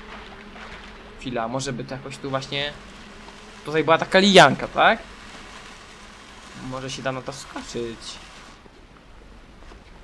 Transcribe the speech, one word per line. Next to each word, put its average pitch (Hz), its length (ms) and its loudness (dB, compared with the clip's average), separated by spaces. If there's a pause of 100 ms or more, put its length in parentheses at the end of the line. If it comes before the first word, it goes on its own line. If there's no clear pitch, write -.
(1300)
Chwila, 117 220 -4
może 135 260 -6
by 127 100 -8
to 135 120 -10
jakoś 135 220 -12
tu 139 120 -10
właśnie... 143 440 -6 (920)
Tutaj 156 180 0
była 156 140 4
taka 175 220 4
lijanka, 165 480 8
tak? 196 320 4 (1700)
Może 131 220 -8
się 135 100 -10
da 131 100 -4
na 131 100 -6
to 135 120 -10
skoczyć. 117 680 -10 (2000)